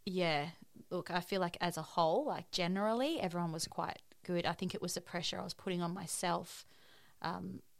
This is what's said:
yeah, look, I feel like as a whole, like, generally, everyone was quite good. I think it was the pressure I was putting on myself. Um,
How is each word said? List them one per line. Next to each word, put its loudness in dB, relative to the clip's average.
yeah, 2
look, -2
I 2
feel 0
like 0
as 0
a -4
whole, 4
like, -4
generally, 2
everyone 0
was -2
quite -4
good. 2
I 2
think -2
it -4
was -2
the -4
pressure -4
I -4
was -6
putting -2
on 0
myself. -2
Um, -4